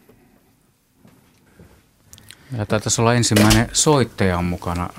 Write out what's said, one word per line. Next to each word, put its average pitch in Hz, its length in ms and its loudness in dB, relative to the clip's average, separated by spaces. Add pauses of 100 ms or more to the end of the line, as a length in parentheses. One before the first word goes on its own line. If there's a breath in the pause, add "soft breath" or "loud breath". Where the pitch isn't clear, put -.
(2500 soft breath)
Meillä 113 160 -6
taitaisi 110 340 -2
olla 117 140 2
ensimmäinen 110 580 2
soittaja 107 680 0
on 87 60 -2
mukana 87 540 -6